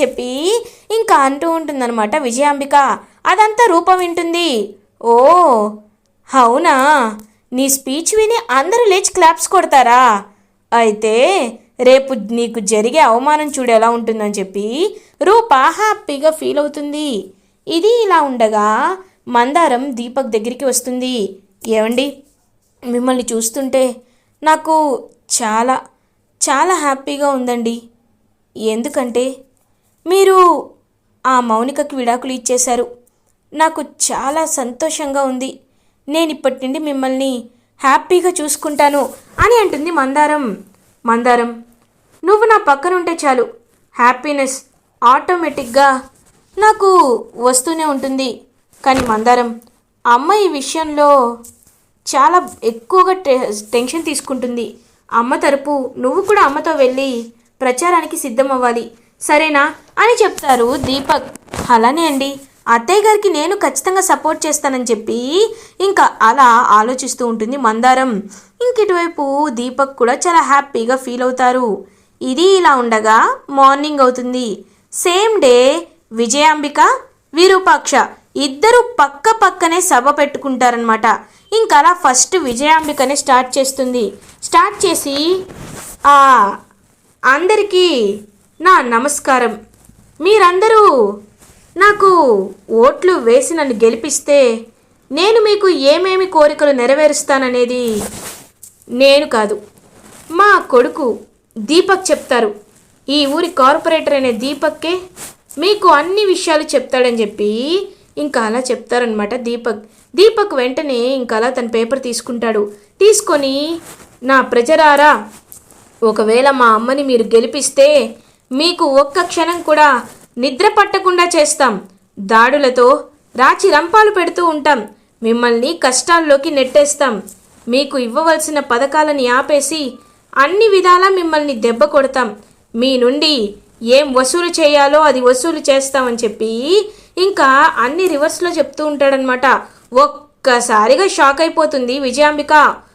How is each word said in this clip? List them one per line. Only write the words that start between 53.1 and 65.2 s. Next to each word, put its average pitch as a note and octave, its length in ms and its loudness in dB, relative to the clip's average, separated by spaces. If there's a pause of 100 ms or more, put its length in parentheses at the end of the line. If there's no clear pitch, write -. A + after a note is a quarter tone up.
టె-, B3+ 420 -2 (180)
టెన్షన్ B3+ 300 -4
తీసుకుంటుంది. B3 720 -8 (380)
అమ్మ A#3+ 240 0
తరపు C#4+ 600 -2
నువ్వు C#4+ 240 -2
కూడా G4+ 200 2
అమ్మతో D4+ 300 0
వెళ్ళి C4 540 -2 (340)
ప్రచారానికి D#4+ 560 -2
సిద్ధం C4+ 360 -2
అవ్వాలి, A#3+ 380 -2 (300)
సరేనా?" D4+ 540 0 (240)
అని A4 260 4
చెప్తారు C4 520 0
దీపక్. C4+ 560 -4 (380)
"అలానే B3+ 360 2
అండి, C#4 340 -4 (280)
అత్తయ్య A#3 320 2
గారికి G#4 300 2
నేను E4 260 -2
ఖచ్చితంగా F#4 440 -2
సపోర్ట్ D#4 460 -2
చేస్తానని" C4+ 380 -4
చెప్పి A#3+ 640 -2 (300)